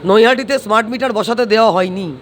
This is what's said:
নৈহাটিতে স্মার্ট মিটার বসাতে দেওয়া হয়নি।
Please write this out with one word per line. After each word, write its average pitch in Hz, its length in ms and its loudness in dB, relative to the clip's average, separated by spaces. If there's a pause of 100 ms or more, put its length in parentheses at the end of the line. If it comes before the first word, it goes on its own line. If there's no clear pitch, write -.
নৈহাটিতে 233 540 2
স্মার্ট 214 300 -2
মিটার 247 240 -4
বসাতে 220 340 -2
দেওয়া 220 300 2
হয়নি। 185 320 -4 (140)